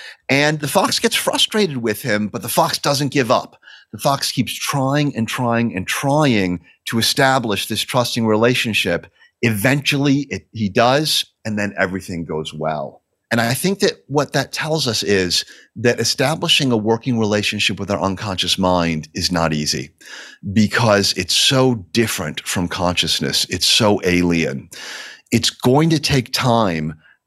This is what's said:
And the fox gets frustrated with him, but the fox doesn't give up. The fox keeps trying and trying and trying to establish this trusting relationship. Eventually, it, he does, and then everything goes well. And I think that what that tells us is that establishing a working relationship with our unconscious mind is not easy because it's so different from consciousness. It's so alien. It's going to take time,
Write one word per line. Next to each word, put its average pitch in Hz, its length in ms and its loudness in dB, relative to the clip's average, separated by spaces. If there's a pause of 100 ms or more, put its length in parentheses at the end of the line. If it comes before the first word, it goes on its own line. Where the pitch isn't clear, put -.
(280)
And 147 320 2
the 143 80 -4
fox 190 320 2
gets 226 160 0
frustrated 202 600 0
with 113 220 -2
him, 104 280 0
but 98 140 -8
the 117 60 -10
fox 165 300 2
doesn't 139 340 -2
give 127 200 2
up. - 240 0 (340)
The 107 80 -16
fox 139 320 0
keeps - 220 -2
trying 143 640 -2
and 113 100 -2
trying 117 480 -2
and 90 100 -4
trying 123 760 2 (260)
to 113 120 -2
establish 127 680 2
this 107 160 -4
trusting 120 420 -2
relationship. 107 840 2 (340)
Eventually, 139 880 2
it, 95 220 -8
he 107 160 -2
does, 127 560 2 (200)
and 107 140 -4
then 101 180 -2
everything 90 480 -4
goes 78 300 -6
well. 78 480 -6 (300)
And 117 80 2
I 117 140 0
think 196 260 -2
that - 260 -2
what 139 260 -2
that 143 200 -2
tells 156 340 -4
us 110 160 -2
is 92 420 0 (300)
that 113 240 0
establishing 139 720 0
a 120 60 4
working 113 420 0
relationship 104 600 0
with 98 100 -6
our 85 100 0
unconscious 92 580 -2
mind 85 560 2
is 90 180 -4
not 82 200 2
easy 76 380 -4 (600)
because 104 600 2
it's 87 200 -4
so 131 400 2 (160)
different 98 560 -2
from 87 220 -2
consciousness. 85 800 -2
It's 87 200 -2
so 104 380 4
alien. 85 640 2 (640)
It's 113 180 2
going 151 400 4
to 160 80 2
take 135 340 -2
time, 90 680 0 (260)